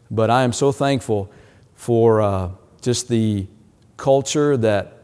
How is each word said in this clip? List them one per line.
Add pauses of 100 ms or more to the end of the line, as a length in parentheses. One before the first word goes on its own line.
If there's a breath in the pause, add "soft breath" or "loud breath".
(120)
But
I
am
so
thankful (420 soft breath)
for,
uh, (300)
just
the (500)
culture
that (100)